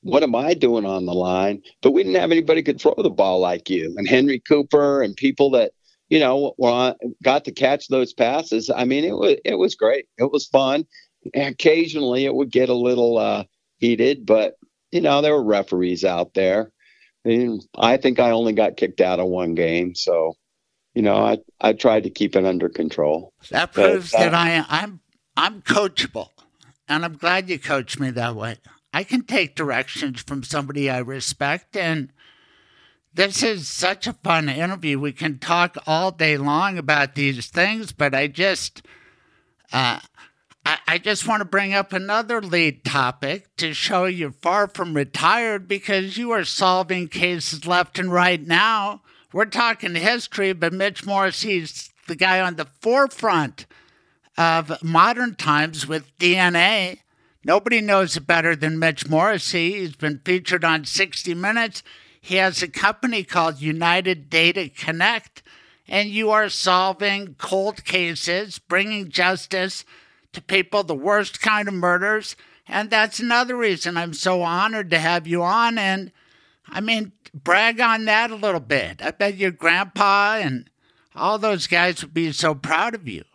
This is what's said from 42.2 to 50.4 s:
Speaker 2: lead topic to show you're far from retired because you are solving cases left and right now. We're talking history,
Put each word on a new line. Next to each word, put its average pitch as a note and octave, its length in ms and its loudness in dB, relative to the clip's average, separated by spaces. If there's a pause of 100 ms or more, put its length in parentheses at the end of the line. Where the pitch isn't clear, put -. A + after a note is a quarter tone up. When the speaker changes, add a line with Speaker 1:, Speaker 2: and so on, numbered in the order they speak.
Speaker 2:
lead E3+ 440 -2
topic C3+ 720 -4
to D#3+ 180 -6
show F#3 300 0
you're F3 260 -4
far F#3+ 380 0
from F3 260 -6
retired F#3+ 720 0
because G3 500 -4
you A#3+ 140 -6
are G#3 140 0
solving F#3 640 0
cases E3 580 -4
left F3+ 320 0
and F#3 140 -2
right F3+ 280 2
now. G3+ 600 0 (300)
We're G3+ 140 0
talking G#3+ 500 -2
history, G3+ 560 -2